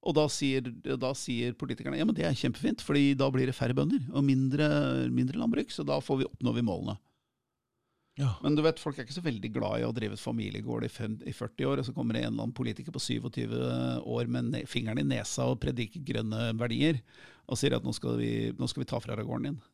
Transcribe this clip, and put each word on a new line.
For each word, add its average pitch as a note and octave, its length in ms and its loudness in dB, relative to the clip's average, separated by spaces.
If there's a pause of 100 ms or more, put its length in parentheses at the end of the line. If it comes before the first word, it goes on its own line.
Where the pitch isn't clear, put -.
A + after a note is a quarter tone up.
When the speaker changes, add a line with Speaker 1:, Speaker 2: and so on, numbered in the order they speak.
Speaker 1:
Og E3 140 2
da D3+ 100 6
sier, C3 380 0 (340)
da C3 160 0
sier A#2+ 400 -2
politikerne, C3+ 420 -4
«Ja, D3 60 0
men G#3+ 140 4
det E3 100 0
er C#3+ 80 2
kjempefint, - 480 -2
fordi C#3+ 320 6
da C3+ 160 4
blir B2+ 160 2
det B2+ 80 -2
færre B2 220 2
bønder D#3 340 4
og C#3 160 4
mindre, C3+ 400 6 (420)
mindre B2+ 300 2
landbruk, A#3 320 0
så - 160 -4
da C#3+ 160 2
får C3+ 200 2
vi, - 40 -2
oppnår A#2+ 320 0
vi B2 80 2
målene.» G2+ 300 -2 (1200)
Speaker 2:
Ja. B2+ 240 2
Speaker 1:
Men C#3+ 100 4
du D3+ 80 4
vet, D#3+ 160 4
folk C#3+ 220 -6
er A2+ 80 -6
ikke - 80 -8
så F3+ 100 -8
veldig A2+ 300 -2
glad A2 260 0
i A#2+ 60 0
å A#2 80 -2
drive G#2+ 180 -2
et A2 80 -10
familiegård A2+ 640 -4
i A2+ 60 -4
fem, A2 240 -6 (100)
i - 80 -6
førti B2 320 -6
år, C#3 160 0
og B2 60 -2
så B2+ 80 -8
kommer A#2 180 0
det A#2 80 0
en A#2 140 0
eller A2 80 -2
annen A#2 100 -2
politiker B2 400 -6
på - 80 -4
syvogtyve A#2 560 -2 (480)
år A#2+ 240 -2
med A#2+ 220 0
ne-, - 180 -4
fingeren A2+ 320 -2
i C#3+ 140 2
nesa B2 340 -2
og B2+ 140 2
prediker B2 420 -2
grønne A2+ 540 -2
verdier, B2 400 2 (500)
og B2+ 80 -2
sier C3 160 4
at A#2+ 140 0
nå A#2 100 -2
skal A#2+ 220 0
vi, A#2 340 0
nå B2 160 -2
skal - 140 -4
vi - 80 -8
ta B2 100 0
fra A2+ 160 -6
deg A2 80 -4
gården A#2+ 240 -4
din. C3+ 80 -4 (160)